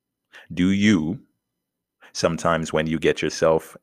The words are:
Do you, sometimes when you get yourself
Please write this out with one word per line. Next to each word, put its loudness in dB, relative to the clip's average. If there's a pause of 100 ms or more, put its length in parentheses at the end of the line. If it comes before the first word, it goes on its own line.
(520)
Do 2
you, 2 (920)
sometimes -2
when 0
you -2
get 0
yourself 0